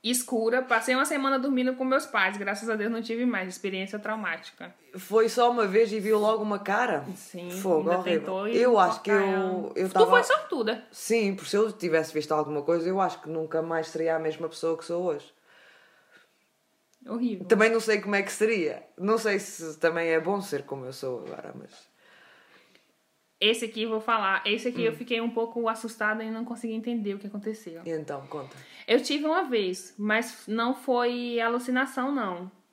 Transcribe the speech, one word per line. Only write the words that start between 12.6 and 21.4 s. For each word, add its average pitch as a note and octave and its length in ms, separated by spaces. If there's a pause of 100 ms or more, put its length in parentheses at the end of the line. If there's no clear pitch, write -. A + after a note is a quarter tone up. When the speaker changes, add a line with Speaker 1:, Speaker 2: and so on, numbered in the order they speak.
Speaker 2:
coisa, E3 260
eu F#3+ 140
acho F3 200
que D#3 80
nunca D#3+ 340
mais E3 240
seria D#3+ 280
a D#3+ 40
mesma D#3+ 280
pessoa E3 300
que - 80
sou C3+ 180
hoje. D3+ 300 (1700)
Speaker 1:
Horrível. A3 400
Speaker 2:
Também A3 220
não A3+ 100
sei G#3+ 220
como G3+ 140
é G3 80
que G3 80
seria. G#3+ 520 (140)
Não G#3 200
sei G#3+ 220
se D#3+ 400
também E3 300
é D#3+ 100
bom F#3+ 220
ser C#3+ 220
como C3+ 220
eu B2+ 80
sou B2+ 320
agora, - 300